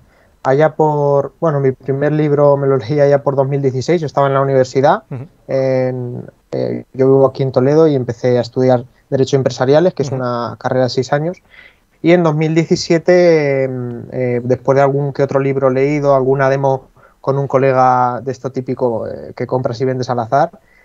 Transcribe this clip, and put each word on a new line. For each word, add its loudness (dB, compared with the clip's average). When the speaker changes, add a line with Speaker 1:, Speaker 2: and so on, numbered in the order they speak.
Speaker 1:
allá 2
por, 0
bueno, 0
mi 0
primer -4
libro 2
me -2
lo 2
leí -4
allá 2
por -2
dos 2
mil -4
dieciséis, 0
yo -4
estaba 0
en 0
la 2
universidad, 0
Speaker 2:
Ujú. -12
Speaker 1:
en, -4
eh, -6
yo 2
vivo 6
aquí -2
en -2
Toledo 4
y 2
empecé -2
a 0
estudiar 0
Derecho 0
Empresariales, 2
que -4
es -6
Speaker 2:
Ujú. -6
Speaker 1:
una -6
carrera -2
de -2
seis -4
años, -4
y 4
en 4
dos 2
mil -2
diecisiete, 2
em, -6
eh, -2
después 0
de 4
algún 0
que -4
otro 0
libro 0
leído, 0
alguna 0
demo -2
con -4
un -2
colega 2
de -8
esto -10
típico, -4
eh, -14
que -8
compras -4
y -2
vendes -4
al -2
azar, 0